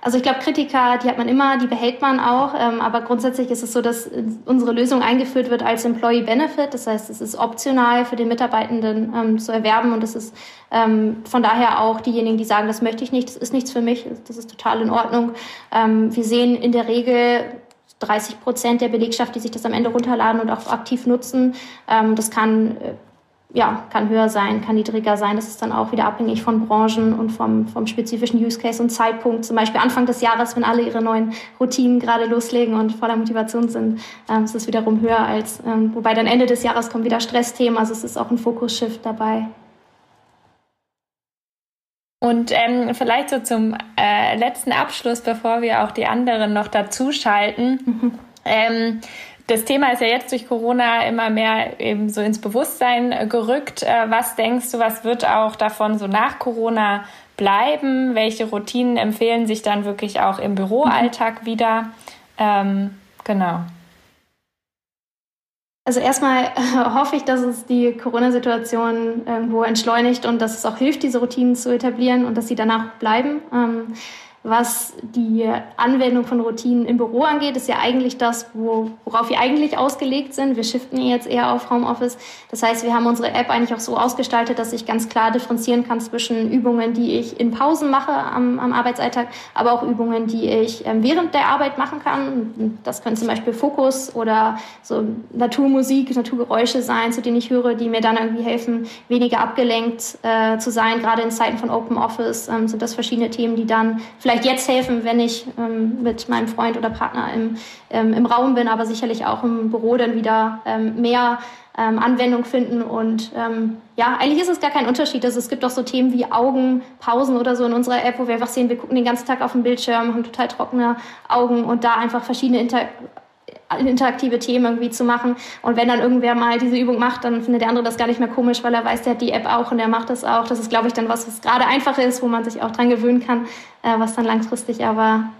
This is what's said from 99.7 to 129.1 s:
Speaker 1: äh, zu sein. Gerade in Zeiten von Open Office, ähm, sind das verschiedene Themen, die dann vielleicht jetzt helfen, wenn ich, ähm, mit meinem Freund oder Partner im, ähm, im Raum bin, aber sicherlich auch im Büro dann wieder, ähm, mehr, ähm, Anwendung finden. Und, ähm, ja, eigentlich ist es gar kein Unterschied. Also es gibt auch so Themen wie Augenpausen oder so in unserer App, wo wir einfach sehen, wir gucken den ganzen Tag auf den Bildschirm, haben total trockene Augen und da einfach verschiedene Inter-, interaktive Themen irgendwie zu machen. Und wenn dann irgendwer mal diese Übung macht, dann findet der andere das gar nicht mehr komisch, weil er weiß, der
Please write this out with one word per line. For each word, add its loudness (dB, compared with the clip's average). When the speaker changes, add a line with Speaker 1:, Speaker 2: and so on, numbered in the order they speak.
Speaker 1:
äh, 2
zu -4
sein. 0
Gerade 2
in -2
Zeiten 0
von -4
Open -2
Office, -2
ähm, 0
sind -4
das -4
verschiedene -2
Themen, -2
die 0
dann 2
vielleicht 0
jetzt 0
helfen, 0
wenn 2
ich, -2
ähm, -2
mit -4
meinem 0
Freund -2
oder -2
Partner -4
im, -2
ähm, 2
im 4
Raum 4
bin, 4
aber 0
sicherlich -2
auch 0
im 0
Büro 2
dann 2
wieder, 2
ähm, -2
mehr, 2
ähm, 2
Anwendung 2
finden. 0
Und, -2
ähm, -2
ja, 2
eigentlich 2
ist 0
es 0
gar 0
kein 0
Unterschied. 0
Also 0
es -6
gibt -2
auch -2
so -2
Themen 0
wie 0
Augenpausen 0
oder 2
so 2
in 0
unserer 0
App, -2
wo -2
wir 0
einfach -2
sehen, 0
wir 0
gucken -4
den 2
ganzen 0
Tag -2
auf -2
den 2
Bildschirm, 0
haben -2
total -4
trockene -2
Augen 2
und 0
da 4
einfach -2
verschiedene 0
Inter-, 0
interaktive 2
Themen 2
irgendwie 0
zu -4
machen. 2
Und 0
wenn 2
dann 2
irgendwer 2
mal 2
diese 2
Übung 2
macht, 0
dann 0
findet 2
der 2
andere 2
das -2
gar 0
nicht 0
mehr 2
komisch, 0
weil 0
er 0
weiß, -2
der 0